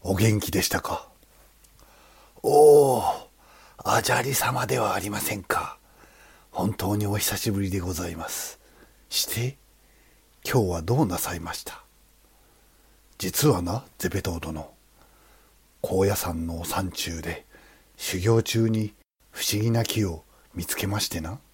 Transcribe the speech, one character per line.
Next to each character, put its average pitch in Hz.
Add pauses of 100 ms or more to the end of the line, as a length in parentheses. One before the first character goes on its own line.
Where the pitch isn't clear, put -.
お 95
元 107
気 87
で -
し -
た -
か？」 - (1400)
「お 143
お、 - (480)
ア -
ジ -
ャ 120
リ 135
様 123
で 127
は 107
あ 98
り 98
ま 104
せ -
ん 98
か。 - (720)
本 92
当 107
に 104
お 101
久 101
し -
ぶ 98
り 95
で 95
ご 90
ざ 87
い 82
ま 82
す。 - (480)
し -
て、 123 (880)
今 117
日 92
は 85
ど 123
う -
な 87
さ 90
い 82
ま 85
し -
た？」 - (1300)
「実 98
は 92
な、 92 (140)
ゼ 92
ペ 92
ト 90
ー 82
殿、 78 (1040)
高 92
野 98
山 82
の 82
山 92
中 82
で 82 (500)
修 -
行 113
中 113
に 110 (380)
不 -
思 104
議 117
な 117
木 110
を 82 (320)
見 87
つ -
け -
ま 101
し -
て 82
な。 92 (160)